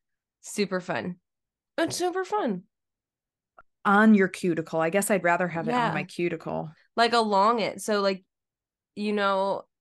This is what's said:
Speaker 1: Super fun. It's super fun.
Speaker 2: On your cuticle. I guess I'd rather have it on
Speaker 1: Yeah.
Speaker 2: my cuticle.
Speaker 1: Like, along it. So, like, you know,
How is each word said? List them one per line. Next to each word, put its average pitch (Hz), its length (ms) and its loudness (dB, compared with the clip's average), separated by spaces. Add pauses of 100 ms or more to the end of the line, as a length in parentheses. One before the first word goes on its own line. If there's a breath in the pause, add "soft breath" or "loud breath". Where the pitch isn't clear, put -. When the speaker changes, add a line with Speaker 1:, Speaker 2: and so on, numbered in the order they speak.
(460)
Speaker 1:
Super 190 360 -4
fun. 175 340 -6 (600)
It's - 180 -2
super 359 300 -2
fun. 320 380 -2 (1200)
Speaker 2:
On 208 280 6
your 196 140 6
cuticle. 165 540 -4
I 165 80 0
guess 196 200 -2
I'd 190 140 0
rather 175 240 2
have 165 220 -6
it 240 40 -2
on 247 40 0 (120)
Speaker 1:
Yeah. 185 40 -4
Speaker 2:
my 151 100 -4
cuticle. 160 680 -6 (280 soft breath)
Speaker 1:
Like, 226 160 4
along 220 480 2
it. 190 200 -4
So, 208 200 0
like, 196 240 -2 (680)
you 208 180 -4
know, 196 500 0 (180)